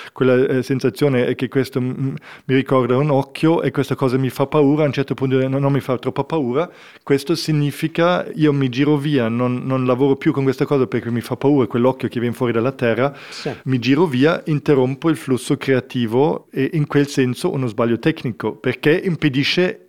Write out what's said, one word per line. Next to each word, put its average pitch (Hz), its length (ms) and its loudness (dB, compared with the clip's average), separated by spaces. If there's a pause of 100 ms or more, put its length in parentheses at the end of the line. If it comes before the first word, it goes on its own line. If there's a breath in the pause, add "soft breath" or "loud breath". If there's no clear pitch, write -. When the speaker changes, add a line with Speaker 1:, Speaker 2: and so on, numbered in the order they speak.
(140)
Speaker 1:
quella, 127 220 4 (120)
eh, 131 160 0
sensazione 127 720 0
che 123 140 -4
questo 131 320 -2
m-, 131 320 -4 (320 loud breath)
mi 131 100 0
ricorda 127 400 2
un 147 140 2
occhio 156 520 0
e 135 100 -2
questa 135 240 -2
cosa 127 220 0
mi 131 120 0
fa 139 180 -2
paura, 151 360 4
a - 20 2
un 135 80 0
certo 135 220 -4
punto 131 340 0
no, 135 100 -2
non 139 140 2
mi 135 80 0
fa 127 160 -2
troppa 131 260 -4
paura, 151 480 -2 (320 loud breath)
questo 143 320 0
significa 160 920 0 (100)
io 151 180 4
mi 135 160 0
giro 139 260 2
via, 139 320 0
non, 123 380 -2
non 131 200 -2
lavoro 131 300 2
più 156 160 0
con 135 140 -2
questa 131 200 0
cosa 131 220 2
perché 117 240 -4
mi 120 80 -2
fa 123 160 -6
paura, 139 320 2
quell'occhio 123 400 0
che 113 140 -6
viene 117 120 -2
fuori 117 200 -2
dalla 113 180 0
terra, 123 420 0 (160)
Speaker 2:
Sì. - 200 -10 (160)
Speaker 1:
mi 131 120 0
giro 131 280 2
via, 143 400 2
interrompo 139 640 0
il 156 80 0
flusso 135 400 -2
creativo 127 960 0
e 135 200 -2
in 147 160 -2
quel 143 220 2
senso 127 420 -2
uno 131 160 -2
sbaglio 113 320 0
tecnico, 131 540 -4
perché 147 500 0
impedisce 156 840 0